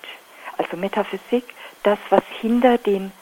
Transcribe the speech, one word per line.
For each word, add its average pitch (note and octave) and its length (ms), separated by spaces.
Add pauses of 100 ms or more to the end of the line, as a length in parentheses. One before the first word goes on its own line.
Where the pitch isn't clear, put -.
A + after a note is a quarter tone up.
(580)
Also - 180
Metaphysik, G3 680 (400)
das, G#3 140 (120)
was C#4+ 140 (160)
hinter A#3+ 360
den F#3+ 460